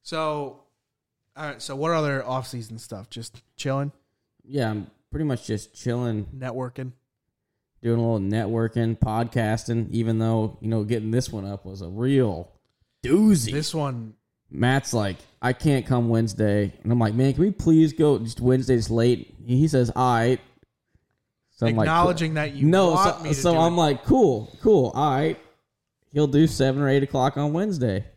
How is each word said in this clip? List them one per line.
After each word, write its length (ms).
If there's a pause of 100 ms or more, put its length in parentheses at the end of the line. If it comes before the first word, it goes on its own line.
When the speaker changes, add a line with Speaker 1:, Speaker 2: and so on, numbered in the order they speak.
Speaker 1:
So, 600 (720)
all 80
right. 160
So, 140
what 160
other 340
off-season 540
stuff? 320
Just 320 (120)
chilling? 360 (520)
Speaker 2:
Yeah, 280
I'm 160 (240)
pretty 140
much 200
just 300
chilling. 500 (100)
Speaker 1:
Networking? 580 (920)
Speaker 2:
Doing 160
a 20
little 180
networking, 800
podcasting, 920
even 260
though, 440
you 80
know, 140
getting 280
this 200
one 140
up 200
was 160
a 80
real 600 (540)
doozy. 480
Speaker 1:
This 240
one. 400 (340)
Speaker 2:
Matt's 440
like, 240 (240)
"I 120
can't 320
come 240
Wednesday." 640 (100)
And 80
I'm 80
like, 160
"Man, 180
can 100
we 80
please 420
go 260
just 200
Wednesdays 500
late?" 460 (100)
He 220
says, 280
"All 200
right." 240 (1120)
So 160
I'm 80
like, 120
Speaker 1:
Acknowledging 480
that 180
you 140
Speaker 2:
No, 240
Speaker 1:
want 260
Speaker 2:
so, 60
Speaker 1:
me 60
to 60
Speaker 2:
so 180
Speaker 1:
do 60
Speaker 2:
I'm 140
Speaker 1:
it. 40
Speaker 2:
like, 280
"Cool, 560
cool, 320
all 180
right." 280 (720)
He'll 160
do 180
seven 380
or 60
eight 120
o'clock 360
on 140
Wednesday. 540 (120)